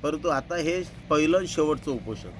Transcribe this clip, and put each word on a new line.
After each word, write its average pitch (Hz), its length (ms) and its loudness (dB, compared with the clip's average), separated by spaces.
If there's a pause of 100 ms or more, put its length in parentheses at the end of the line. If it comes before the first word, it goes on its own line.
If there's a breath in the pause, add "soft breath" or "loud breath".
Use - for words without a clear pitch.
परंतु 151 240 -2
आता 147 280 0
हे 175 280 0 (260)
पहिलं 160 280 6
आणि 185 100 2
शेवटचं 151 440 0
उपोषण. 107 380 -6 (100)